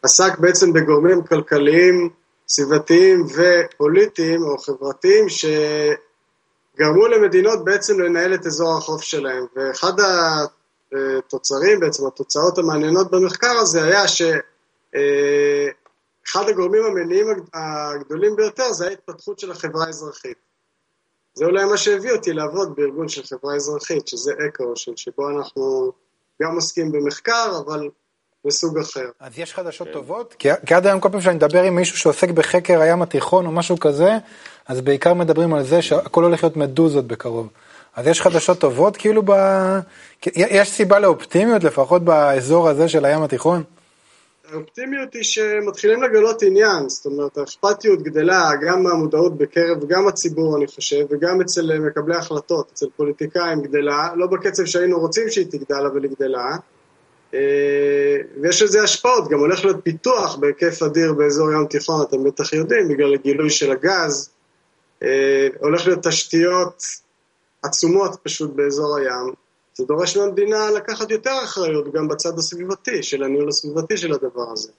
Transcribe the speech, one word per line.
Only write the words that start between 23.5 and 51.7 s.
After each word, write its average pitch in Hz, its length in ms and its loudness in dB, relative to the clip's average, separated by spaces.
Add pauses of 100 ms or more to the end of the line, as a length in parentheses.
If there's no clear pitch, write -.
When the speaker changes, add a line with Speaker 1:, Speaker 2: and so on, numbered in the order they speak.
Speaker 1:
אזרחית, 147 520 -6
שזה 123 240 -6 (160)
אקו-אקשן, 123 480 -8
שבו 139 340 -8
אנחנו 135 640 -4 (500)
גם 165 140 -4
עוסקים 160 360 -4
במחקר, 175 720 -2
אבל 147 240 -10 (560)
מסוג 156 320 -2
אחר. 135 320 -8 (100)
Speaker 2:
אז 127 200 -20
יש 165 140 -14
חדשות 175 340 -12
Speaker 3:
כן. 156 60 -16
Speaker 2:
טובות? 180 460 -12
כי, - 100 0 (160)
כי - 80 2
עד 180 140 4
היום 196 120 2
כל 185 100 2
פעם 196 120 -6
שאני 180 140 2
מדבר 156 280 4
עם 185 120 2
מישהו 175 220 -2
שעוסק 165 320 2
בחקר 170 520 2
הים 170 200 2
התיכון 175 440 0
או 165 60 -6
משהו 170 280 -2
כזה, 160 380 2 (500)
אז 131 140 -6
בעיקר 139 320 2
מדברים 165 400 2
על 147 100 0
זה 156 180 4
שהכל 156 420 0
הולך 170 200 2
להיות 160 140 0
מדוזות 143 500 2
בקרוב. 117 400 -8 (480)
אז 123 120 -2
יש 165 140 2
חדשות 175 380 4
טובות, 160 380 2
כאילו, 214 280 2
ב-, 196 540 2 (420)
כי, - 140 -2
יש 196 360 4
סיבה 202 280 4
לאופטימיות, 196 640 2
לפחות 156 380 2
באזור 151 680 4
הזה 156 200 2
של 151 160 2
הים 151 180 2
התיכון? 156 400 0 (880)
Speaker 1:
האופטימיות 254 640 -10
היא 233 100 -10
שמתחילים 214 800 -2
לגלות 220 400 2
עניין, 190 460 4
זאת - 160 -12
אומרת, 143 320 -6
האכפתיות 196 640 0
גדלה, 160 480 2 (160)
גם 185 180 0
מהמודעות 160 540 0
בקרב, 147 500 -2
גם 185 200 2
הציבור, 160 500 -2
אני 143 100 0
חושב, - 420 -4
וגם 170 320 0
אצל, 170 300 -2